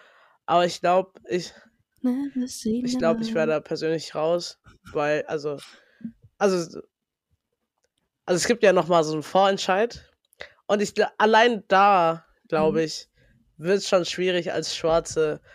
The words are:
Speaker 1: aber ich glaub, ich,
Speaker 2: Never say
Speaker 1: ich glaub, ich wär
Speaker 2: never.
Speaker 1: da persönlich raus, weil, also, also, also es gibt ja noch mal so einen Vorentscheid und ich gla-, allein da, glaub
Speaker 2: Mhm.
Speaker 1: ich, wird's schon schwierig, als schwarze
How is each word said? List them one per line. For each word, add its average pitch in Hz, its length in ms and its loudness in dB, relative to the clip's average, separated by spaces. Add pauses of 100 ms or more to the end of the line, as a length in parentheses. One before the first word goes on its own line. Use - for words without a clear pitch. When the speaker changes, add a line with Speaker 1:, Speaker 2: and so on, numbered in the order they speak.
(460)
Speaker 1:
aber 175 200 2
ich 175 160 -4
glaub, 185 460 0
ich, 175 260 -6 (480)
Speaker 2:
Never 254 460 -4
say 233 360 -6
Speaker 1:
ich 247 140 -4
glaub, 165 240 0
ich 160 140 -6
wär 160 100 0
Speaker 2:
never. 156 80 0
Speaker 1:
da 151 60 -2
persönlich 156 560 -6
raus, 165 440 -4 (340)
weil, 151 340 -2
also, 147 300 -6 (800)
also, 185 440 -2 (1400)
also 180 120 0
es 160 100 -2
gibt 233 160 0
ja 190 100 8
noch 165 140 2
mal 170 160 4
so 151 100 -6
einen 156 100 -6
Vorentscheid 196 880 0 (560)
und 208 140 0
ich 208 140 -4
gla-, 208 220 0
allein 220 500 4
da, 190 580 4 (220)
glaub 156 260 0
Speaker 2:
Mhm. 156 60 0
Speaker 1:
ich, 160 300 -6 (480)
wird's 190 300 -2
schon 180 180 2
schwierig, 180 460 -2
als - 240 -6
schwarze 160 680 -2 (140)